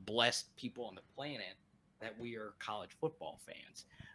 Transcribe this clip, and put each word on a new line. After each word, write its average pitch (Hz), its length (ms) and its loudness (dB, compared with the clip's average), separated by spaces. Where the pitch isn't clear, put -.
blessed 117 500 6
people 120 300 -4
on 95 80 -8
the 92 80 -12
planet 123 420 -4
that 113 180 -4
we 117 180 -2
are 107 220 -6
college 104 320 -2
football 82 440 0
fans. - 400 -12